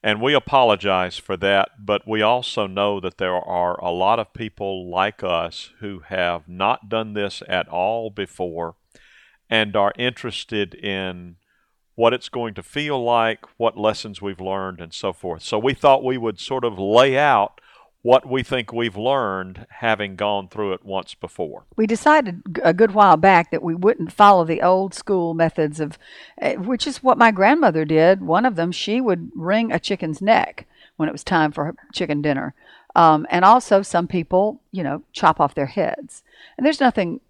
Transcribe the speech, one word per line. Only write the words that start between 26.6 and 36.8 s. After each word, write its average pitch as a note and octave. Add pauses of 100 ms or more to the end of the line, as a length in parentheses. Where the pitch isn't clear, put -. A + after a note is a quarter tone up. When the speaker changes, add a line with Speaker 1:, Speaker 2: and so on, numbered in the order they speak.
Speaker 2:
is C#4+
what B3+
my A3+
grandmother G3
did. E3
One F3+
of A#3
them, E3+
she G#3+
would G3+
wring G#3
a E3+
chicken's E3+
neck - (280)
when D#3
it -
was -
time D#3
for D3+
her E3 (180)
chicken D3+
dinner. C#3 (400)
Um, D#3+
and F3+
also G#3
some F3+
people, F#3 (100)
you F#3
know, C#3+ (100)
chop E3
off D3
their C#3
heads. - (340)
And B3+
there's D4+